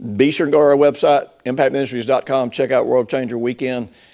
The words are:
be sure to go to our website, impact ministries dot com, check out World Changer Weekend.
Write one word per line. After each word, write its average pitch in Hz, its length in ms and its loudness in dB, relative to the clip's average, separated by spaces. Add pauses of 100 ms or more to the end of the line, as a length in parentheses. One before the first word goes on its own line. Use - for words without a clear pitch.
(180)
be 139 120 4
sure 151 160 -2
to 143 60 -2
go 151 60 4
to 147 80 6
our 143 260 4
website, 143 380 0 (160)
impact 131 260 0
ministries 123 340 -4
dot 131 200 -2
com, 131 240 -2
check 127 200 -2
out 123 160 0
World 123 220 0
Changer 123 300 -4
Weekend. 123 500 -4 (260)